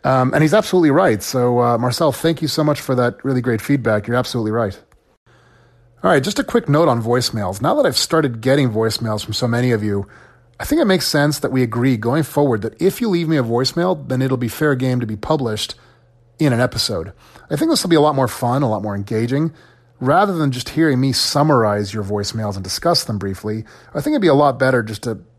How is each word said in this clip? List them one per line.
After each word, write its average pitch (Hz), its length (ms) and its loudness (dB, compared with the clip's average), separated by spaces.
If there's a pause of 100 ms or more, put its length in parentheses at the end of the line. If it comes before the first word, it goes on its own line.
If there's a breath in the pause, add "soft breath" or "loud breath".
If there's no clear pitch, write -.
Um, 131 280 2
and 147 100 2
he's 156 120 4
absolutely 185 360 4
right. 135 320 2
So, 123 380 0
uh, 120 160 2
Marcel, 123 360 0
thank 165 280 -2
you 156 80 -2
so 151 160 0
much 147 160 0
for 135 140 -2
that 120 320 0
really 127 160 0
great 113 180 0
feedback. 110 460 0
You're 120 100 -2
absolutely 110 360 -2
right. 110 280 -4 (1200 soft breath)
All 185 80 2
right, 143 120 4
just 202 160 -4
a 269 60 -2
quick - 220 0
note 202 220 4
on 117 140 0
voicemails. 107 580 -2
Now 151 140 0
that 294 100 2
I've 143 140 0
started 139 420 0
getting 131 300 2
voicemails 110 520 -2
from 107 120 -8
so - 120 -2
many 120 260 0
of 107 120 0
you, 101 240 -4 (500 soft breath)
I - 60 -10
think 311 160 0
it 269 60 2
makes 190 200 2
sense 147 340 0
that - 120 -4
we 131 100 0
agree 120 360 0
going 120 240 0
forward 135 400 0
that 110 180 -8
if 196 220 0
you 226 80 0
leave 170 180 0
me 160 80 2
a 135 60 2
voicemail, 131 680 -2
then 127 140 0
it'll 131 160 0
be 120 100 -2
fair 147 260 0
game 127 260 -2
to 117 60 -4
be 107 100 -6
published 117 580 -4 (640 soft breath)
in 143 160 2
an 117 60 2
episode. 95 520 -2 (380 loud breath)
I 156 60 -2
think 320 140 0
this 294 120 2
will 185 80 -2
be 170 60 6
a 151 40 6
lot 147 140 4
more 131 140 0
fun, 127 340 -2
a 113 80 0
lot 104 120 -2
more 104 120 -6
engaging. 117 580 -2 (500 soft breath)
Rather 180 300 2
than 156 180 0
just 123 200 -6
hearing 151 280 2
me 135 140 2
summarize 110 800 2
your 107 100 -6
voicemails 104 520 -4
and 95 100 -8
discuss 165 400 -2
them 110 140 -6
briefly, 104 480 -6 (280 loud breath)
I 147 60 -4
think 302 140 -2
it'd 247 80 0
be 185 60 4
a 143 60 6
lot 139 240 4
better 131 240 2
just 107 200 -10
to 110 180 -6 (180)